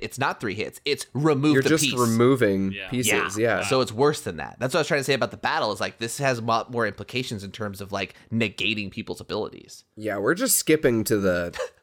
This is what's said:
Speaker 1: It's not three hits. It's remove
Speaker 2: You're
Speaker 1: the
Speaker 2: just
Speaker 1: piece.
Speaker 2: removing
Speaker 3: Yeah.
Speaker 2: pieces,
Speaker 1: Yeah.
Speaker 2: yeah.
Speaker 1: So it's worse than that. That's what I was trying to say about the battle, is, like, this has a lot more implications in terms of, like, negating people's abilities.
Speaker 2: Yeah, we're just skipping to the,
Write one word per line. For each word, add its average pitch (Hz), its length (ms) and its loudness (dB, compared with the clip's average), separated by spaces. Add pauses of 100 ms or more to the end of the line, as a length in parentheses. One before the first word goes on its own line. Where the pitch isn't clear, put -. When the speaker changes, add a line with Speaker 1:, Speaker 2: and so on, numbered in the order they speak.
Speaker 1:
It's 107 160 -10
not 151 200 -2
three 98 140 -4
hits. 87 300 -8
It's 139 300 -2
remove 147 400 4
Speaker 2:
You're 139 100 6
Speaker 1:
the - 60 2
Speaker 2:
just 151 120 4
Speaker 1:
piece. 127 160 0
Speaker 2:
removing 113 720 4
Speaker 3:
Yeah. 98 180 -8
Speaker 2:
pieces, 110 480 0
Speaker 1:
Yeah. 110 220 2
Speaker 2:
yeah. 87 60 0
Speaker 1:
So 131 160 2
it's 117 100 0
worse 139 300 2
than 90 160 -8
that. 69 240 -10
That's 131 120 -2
what 180 60 2
I 156 40 4
was - 40 -4
trying 151 140 0
to 127 40 -2
say 139 100 2
about 120 180 -2
the 104 40 -10
battle, 127 360 0
is, 98 80 -8
like, 101 180 -4
this 113 200 -6
has 135 200 0
a 113 40 -8
lot 113 280 0
more 117 160 0
implications 107 560 -6
in 98 80 -10
terms 98 300 -8
of, 95 100 -12
like, 98 240 -6 (180)
negating 104 600 -2
people's - 280 -10
abilities. - 600 -8 (140)
Speaker 2:
Yeah, 107 220 -4
we're 113 180 2
just 247 200 0
skipping 143 480 4
to 110 140 2
the, 90 400 0 (240)